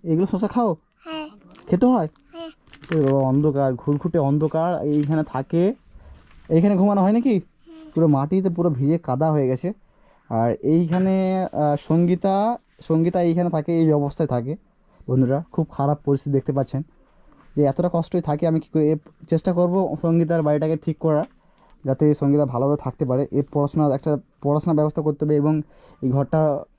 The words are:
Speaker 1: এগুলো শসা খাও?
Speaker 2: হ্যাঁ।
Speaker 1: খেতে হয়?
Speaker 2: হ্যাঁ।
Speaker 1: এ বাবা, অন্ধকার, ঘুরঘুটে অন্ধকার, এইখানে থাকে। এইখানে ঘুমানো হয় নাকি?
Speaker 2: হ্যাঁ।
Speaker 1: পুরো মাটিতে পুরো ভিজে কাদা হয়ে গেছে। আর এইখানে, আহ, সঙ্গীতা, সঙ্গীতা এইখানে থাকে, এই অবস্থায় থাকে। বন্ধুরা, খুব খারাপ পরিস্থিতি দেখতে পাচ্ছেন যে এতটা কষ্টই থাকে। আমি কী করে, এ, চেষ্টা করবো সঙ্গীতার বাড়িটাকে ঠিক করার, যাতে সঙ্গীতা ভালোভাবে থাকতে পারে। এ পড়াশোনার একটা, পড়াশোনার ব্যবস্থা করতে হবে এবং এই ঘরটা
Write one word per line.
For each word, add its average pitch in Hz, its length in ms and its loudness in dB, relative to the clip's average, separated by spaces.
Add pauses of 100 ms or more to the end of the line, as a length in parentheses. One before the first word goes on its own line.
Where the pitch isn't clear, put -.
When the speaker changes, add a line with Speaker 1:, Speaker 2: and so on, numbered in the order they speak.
Speaker 1:
এগুলো 170 280 0
শসা 208 160 -2
খাও? 226 280 0 (280)
Speaker 2:
হ্যাঁ। 311 260 -10 (400)
Speaker 1:
খেতে 185 160 2
হয়? 247 220 2 (240)
Speaker 2:
হ্যাঁ। 330 180 -14 (420)
Speaker 1:
এ 160 100 2
বাবা, 135 180 2
অন্ধকার, 135 560 0
ঘুরঘুটে 147 440 -2
অন্ধকার, 156 600 -2
এইখানে 147 420 0
থাকে। 165 500 -2 (760)
এইখানে 180 260 4
ঘুমানো 202 260 2
হয় 190 100 4
নাকি? 233 280 2
Speaker 2:
হ্যাঁ। - 560 -16
Speaker 1:
পুরো 165 120 4
মাটিতে 151 420 0
পুরো 175 200 -2
ভিজে 143 280 0
কাদা 156 340 -2
হয়ে 147 160 2
গেছে। 131 260 -4 (560)
আর 117 320 0
এইখানে, 185 840 0
আহ, 147 300 -2 (120)
সঙ্গীতা, 190 720 0 (300)
সঙ্গীতা 165 340 0
এইখানে 175 280 0
থাকে, 160 300 -4
এই 160 120 4
অবস্থায় 143 380 0
থাকে। 123 260 -4 (520)
বন্ধুরা, 131 440 0
খুব 160 200 -2
খারাপ 143 340 -2
পরিস্থিতি 139 280 0
দেখতে 135 180 -2
পাচ্ছেন 135 300 -4 (760)
যে 147 80 2
এতটা 156 300 0
কষ্টই 170 280 -2
থাকে। 156 260 -2
আমি 160 120 0
কী 156 140 -8
করে, 156 180 2
এ, 160 40 2 (340)
চেষ্টা 170 240 0
করবো 175 480 0
সঙ্গীতার 165 400 2
বাড়িটাকে 151 360 0
ঠিক 156 220 -6
করার, 156 260 0 (600)
যাতে 143 280 2
সঙ্গীতা 147 320 2
ভালোভাবে 135 380 -2
থাকতে 135 220 -4
পারে। 127 260 -2
এ 139 100 0 (100)
পড়াশোনার 147 400 0
একটা, 143 260 -2 (240)
পড়াশোনার 147 340 0
ব্যবস্থা 151 260 0
করতে 151 240 -2
হবে 151 100 2
এবং 151 260 0 (400)
এই 131 80 -2
ঘরটা 143 540 0 (160)